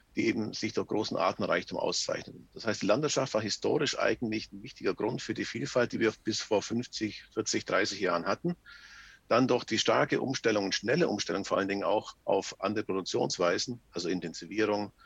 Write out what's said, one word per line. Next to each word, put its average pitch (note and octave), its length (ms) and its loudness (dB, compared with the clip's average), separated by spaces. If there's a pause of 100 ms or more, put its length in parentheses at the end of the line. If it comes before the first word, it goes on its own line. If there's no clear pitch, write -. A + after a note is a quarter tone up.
(160)
die - 100 2
eben - 260 0
sich - 200 -4
durch G2 140 -2
großen G#2 300 -2
Artenreichtum F2+ 640 0
auszeichnen. - 760 -4
Das - 120 -10
heißt, G#2 160 -2
die - 40 0
Landwirtschaft D3+ 480 2
war G#2+ 80 4
historisch A#2+ 560 0
eigentlich A2 540 0
ein G2 100 -14
wichtiger G#2+ 320 -2
Grund G#2 280 -2
für - 120 -4
die G2 100 -4
Vielfalt, B2+ 480 0
die B2 60 -4
wir A2 140 4 (100)
bis - 180 -2
vor G2+ 220 2
fünfzig, A2+ 640 -4 (100)
vierzig, A2 300 -2
dreißig F#2+ 340 0
Jahren F2 280 0
hatten. E3+ 280 -2 (720)
Dann A#2+ 220 4
durch B2 160 2
die A2 140 -2
starke C3 420 2
Umstellung A#2 460 0
und F#2 80 -2
schnelle C#3+ 340 2
Umstellung G2 360 -2
vor - 140 0
allen G2 100 0
Dingen G2 140 -2
auch G2 320 0 (100)
auf - 360 0
andere G#2+ 240 0
Produktionsweisen, G#2 960 0 (100)
also F2 180 -4
Intensivierung, G2+ 840 -2 (140)